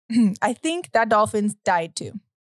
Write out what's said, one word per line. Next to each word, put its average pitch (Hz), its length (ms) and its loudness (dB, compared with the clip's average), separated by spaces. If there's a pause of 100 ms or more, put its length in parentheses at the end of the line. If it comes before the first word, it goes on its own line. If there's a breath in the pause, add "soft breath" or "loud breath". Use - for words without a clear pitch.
<clears throat> 226 320 2
I 214 120 0
think 330 380 -6
that 226 180 0
dolphins 208 540 0
died 170 320 -2
too. - 240 -12 (380)